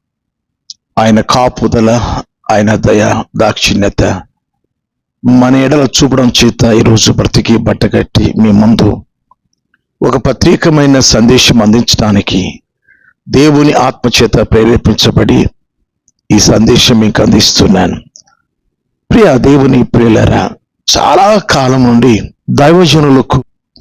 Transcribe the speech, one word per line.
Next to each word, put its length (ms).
ఆయన 220
కాపుదల, 680
ఆయన 240
దయ, 480
దాక్షిణ్యత 680
మన 300
ఎడల 320
చూపడం 280
చేత 180
ఈరోజు 480
బ్రతికి 460
బట్టకట్టి 840
మీ 100
ముందు 540
ఒక 180
ప్రత్యేకమైన 720
సందేశం 640
అందించడానికి 1000
దేవుని 440
ఆత్మ 360
చేత 120
ప్రేరేపించబడి 1120
ఈ 80
సందేశం 600
మీకు 220
అందిస్తున్నాను. 800
ప్రియ 260
దేవుని 460
ప్రియులారా, 640
చాలా 420
కాలం 440
నుండి 500
దైవజనులకు 920